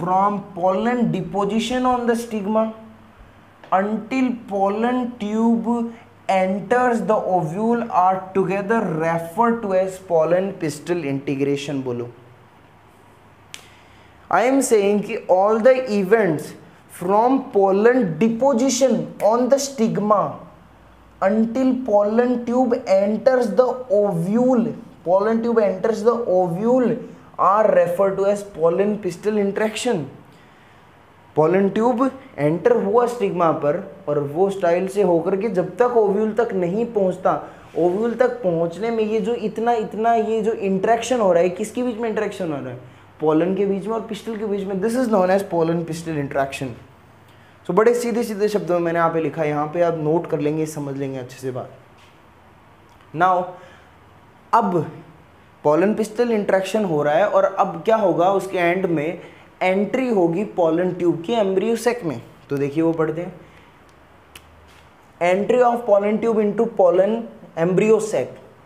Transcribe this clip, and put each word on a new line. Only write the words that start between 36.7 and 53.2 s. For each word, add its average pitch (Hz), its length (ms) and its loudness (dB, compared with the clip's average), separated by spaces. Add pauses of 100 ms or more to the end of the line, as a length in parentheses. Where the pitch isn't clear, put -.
पहुंचता, 190 460 0 (460)
ovule 202 360 0
तक 240 280 0
पहुंचने 175 480 -2
में 220 140 0
ये 214 160 0
जो 220 140 -2
इतना, 220 380 -2
इतना 220 420 0
ये 220 280 0
जो 220 100 0
interaction 226 680 0
हो 185 120 4
रहा 170 100 6
है, 185 60 4
किसके 214 340 -4
बीच 247 140 -4
में 233 120 -4
interaction 202 440 -4
हो 139 60 -6
रहा 127 120 -10
है? 123 100 -14 (400)
Pollen 156 340 2
के 196 120 0
बीच 190 200 -2
में 226 80 -4
और 220 60 -4
पिस्टल 220 360 -8
के 214 100 -6
बीच 196 200 -4
में। 202 80 -6
This 226 220 -2
is 262 100 0
known 190 240 2
as 196 240 2
pollen 165 300 0
pistil 160 400 -6
interaction। 135 440 -4 (1000)
So, - 40 -2
बड़े 220 240 6
सीधे 240 280 0
सीधे 208 260 -2
शब्दों 180 260 -2
में 170 100 0
मैंने 170 140 0
यहाँ 165 140 2
पे 160 80 -2
लिखा 160 220 -4
है, 151 60 0
यहाँ 147 180 -2
पे 175 160 -2
आप 165 160 0
note 156 280 0
कर 156 140 -4
लेंगे, 151 260 -2
समझ 143 300 -8
लेंगे 135 220 -8
अच्छे - 200 -14
से 131 120 -8
बात। 123 200 -10 (1500)
Now, 180 280 2 (1080)